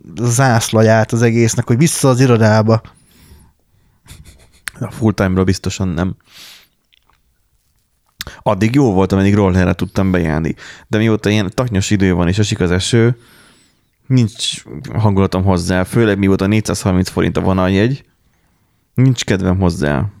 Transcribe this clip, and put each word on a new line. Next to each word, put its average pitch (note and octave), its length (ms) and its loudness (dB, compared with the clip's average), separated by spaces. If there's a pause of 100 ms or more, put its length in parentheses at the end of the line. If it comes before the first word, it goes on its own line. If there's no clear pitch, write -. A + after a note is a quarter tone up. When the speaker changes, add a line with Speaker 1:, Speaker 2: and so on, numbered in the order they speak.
(160)
Speaker 1:
zászlaját A2+ 960 2
az A#2 100 0
egésznek, A#2 460 0
hogy A#2 100 0
vissza D3 320 0
az B2 100 2
irodába. A2 640 2 (2000)
Speaker 2:
A - 120 -10
full A2 220 -2
time-ról F#2 320 0
biztosan F#2+ 420 -4
nem. F2 280 -4 (2250)
Addig A2 340 0
jó C3 180 4
volt, F#2+ 180 2
ameddig G2 240 2
rollerre F#2 380 2
tudtam F#2+ 380 -2
bejárni. E2 440 -2 (320)
De A2 100 -2
mióta G#2+ 320 0
ilyen G#2 240 0
taknyos A2+ 360 -4
idő F#2+ 240 2
van F2 140 0
és F#2+ 100 -2
esik G#2 220 -2
az F2 120 0
eső, A#2 460 0 (920)
nincs - 560 -2 (300)
hangulatom G2 500 0
hozzá, F#2 400 0
főleg G#2+ 340 0
mióta F#2+ 280 0
négyszázharminc F#2+ 640 -2
forint F2+ 280 -2
a - 40 -2
vonaljegy, F#2+ 600 0 (920)
nincs B2+ 320 0
kedvem F#2 340 -2
hozzá. E2+ 460 -2 (140)